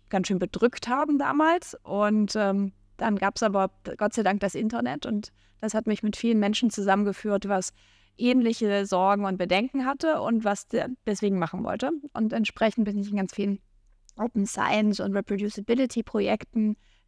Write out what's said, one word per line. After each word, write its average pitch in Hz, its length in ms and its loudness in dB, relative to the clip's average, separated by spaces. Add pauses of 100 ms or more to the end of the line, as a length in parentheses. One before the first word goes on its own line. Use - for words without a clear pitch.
(100)
ganz 190 180 0
schön 185 100 0
bedrückt 208 480 0
haben 285 320 0
damals. 311 640 2
Und, 208 540 2
ähm, 196 360 0 (260)
dann 208 180 0
gab's 196 260 0
aber 196 300 2 (240)
Gott 208 180 -2
sei 220 80 0
Dank 202 160 2
das 202 160 -2
Internet 233 520 -4
und 208 260 -6 (280)
das 214 140 -4
hat 214 140 0
mich 214 160 -2
mit 208 100 -2
vielen 233 240 2
Menschen 208 320 2
zusammengeführt, 202 800 0
was 185 240 -2 (440)
ähnliche 226 680 2
Sorgen 196 380 2
und 190 140 -2
Bedenken 220 480 0
hatte 302 340 0
und 226 240 0
was 202 240 -2
de-, - 180 0 (180)
deswegen 196 360 0
machen 180 240 -4
wollte. 262 260 -4 (220)
Und 220 200 -2
entsprechend 220 520 0
bin 202 120 -4
ich 202 140 -4
in 202 60 -2
ganz 196 180 -2
vielen 196 240 -2 (580)
Open 208 300 -2
Science 208 540 0
und 196 120 -2
Reproducibility 208 920 -2
Projekten 214 720 0 (320)